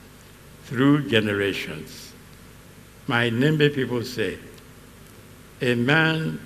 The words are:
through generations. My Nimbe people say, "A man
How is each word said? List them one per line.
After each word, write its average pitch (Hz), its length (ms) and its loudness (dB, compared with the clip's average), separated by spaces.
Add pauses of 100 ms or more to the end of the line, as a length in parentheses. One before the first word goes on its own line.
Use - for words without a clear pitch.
(640)
through 139 440 2
generations. 101 1040 -2 (960)
My 120 240 2
Nimbe 147 420 2
people 120 300 -4
say, 98 340 -4 (1200)
"A 123 120 2
man 160 720 2